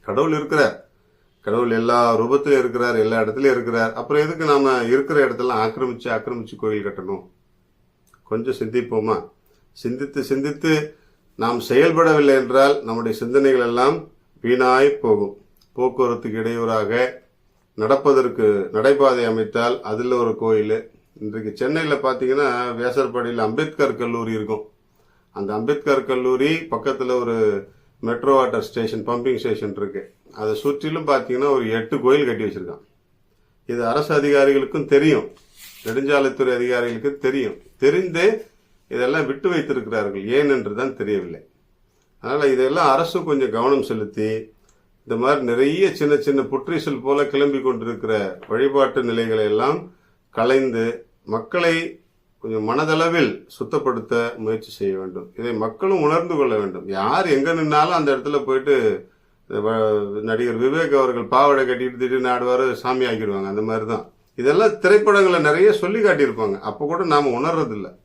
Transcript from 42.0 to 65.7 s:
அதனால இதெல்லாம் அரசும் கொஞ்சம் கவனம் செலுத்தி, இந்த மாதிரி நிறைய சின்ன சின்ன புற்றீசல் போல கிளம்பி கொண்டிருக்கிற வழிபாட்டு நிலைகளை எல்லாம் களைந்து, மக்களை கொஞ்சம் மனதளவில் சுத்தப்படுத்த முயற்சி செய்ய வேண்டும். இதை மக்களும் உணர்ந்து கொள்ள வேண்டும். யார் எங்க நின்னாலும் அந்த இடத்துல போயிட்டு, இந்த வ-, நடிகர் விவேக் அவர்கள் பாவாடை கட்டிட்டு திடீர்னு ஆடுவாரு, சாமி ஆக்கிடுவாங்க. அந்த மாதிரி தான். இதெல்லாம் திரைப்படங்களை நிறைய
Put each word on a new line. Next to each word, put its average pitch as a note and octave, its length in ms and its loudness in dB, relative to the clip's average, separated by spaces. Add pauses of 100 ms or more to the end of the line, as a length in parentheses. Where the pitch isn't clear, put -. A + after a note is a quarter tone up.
அதனால C#3 320 0
இதெல்லாம் C3+ 400 2
அரசும் E3 340 0
கொஞ்சம் C3+ 260 0
கவனம் B2+ 320 2
செலுத்தி, A2 680 -6 (560)
இந்த A2+ 140 -2
மாதிரி C#3 200 2
நிறைய C#3+ 540 2
சின்ன D3 200 2
சின்ன C#3 260 0
புற்றீசல் C3+ 600 -4
போல C#3 260 0
கிளம்பி C#3 340 0
கொண்டிருக்கிற A2 840 -4
வழிபாட்டு C3+ 560 0
நிலைகளை A2+ 400 0
எல்லாம் A2+ 480 0 (380)
களைந்து, A#2 760 0 (200)
மக்களை E3 760 -2 (400)
கொஞ்சம் A2 300 -4
மனதளவில் D#3 760 0 (120)
சுத்தப்படுத்த A#2 800 -4
முயற்சி A2 340 -6
செய்ய F#2+ 260 -4
வேண்டும். F#2 400 -12
இதை A#2 160 -6
மக்களும் D#3 480 -2
உணர்ந்து E3 340 0
கொள்ள B2+ 220 2
வேண்டும். F#2 300 -6
யார் A2 380 0
எங்க D3 280 2
நின்னாலும் D#3 400 2
அந்த C#3+ 220 2
இடத்துல C#3+ 300 -2
போயிட்டு, C3 600 0 (400)
இந்த G#2 220 -2
வ-, G#2+ 520 0
நடிகர் A2+ 400 -2
விவேக் C#3+ 400 2
அவர்கள் A#2+ 260 0
பாவாடை C3+ 420 4
கட்டிட்டு B2 280 -2
திடீர்னு B2+ 320 -2
ஆடுவாரு, B2 440 0
சாமி B2+ 320 -2
ஆக்கிடுவாங்க. G#2 400 -2
அந்த G2+ 160 -4
மாதிரி G#2+ 240 -4
தான். A2 260 -6 (240)
இதெல்லாம் F3+ 440 2
திரைப்படங்களை G3 640 4
நிறைய E3+ 320 4